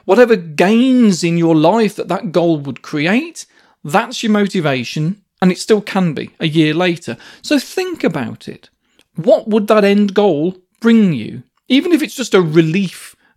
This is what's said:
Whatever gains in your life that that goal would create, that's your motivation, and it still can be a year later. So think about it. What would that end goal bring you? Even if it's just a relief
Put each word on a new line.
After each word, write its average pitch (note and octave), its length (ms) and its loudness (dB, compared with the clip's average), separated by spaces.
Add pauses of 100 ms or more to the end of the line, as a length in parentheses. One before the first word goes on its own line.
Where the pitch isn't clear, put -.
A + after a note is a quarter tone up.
Whatever A3+ 300 4
gains G3+ 880 2
in E3+ 160 0
your E3 160 2
life G3+ 400 2
that - 120 -8
that F#3 240 -6
goal E3 280 0
would C#3 240 -12
create, G#3 640 -4 (360)
that's G#3+ 380 -4
your A3+ 100 -2
motivation, D#3+ 880 -2 (220)
and F#3 100 2
it F3 60 -4
still G#3+ 240 0
can F#3 320 -4
be A#2 160 -8 (100)
a - 80 -4
year D3+ 240 2
later. E3 460 -4 (240)
So D4+ 160 0
think F#4 460 -6
about C3 440 -4
it. - 220 -20 (460)
What - 320 0
would G#3+ 220 0
that G#3+ 140 4
end G3+ 300 2
goal F#3 440 0 (220)
bring A3 340 4
you? A#2 280 -8 (260)
Even D#4 260 2
if C#4+ 100 2
it's - 100 -10
just - 220 -4
a F#3 80 6
relief E3 720 -2 (220)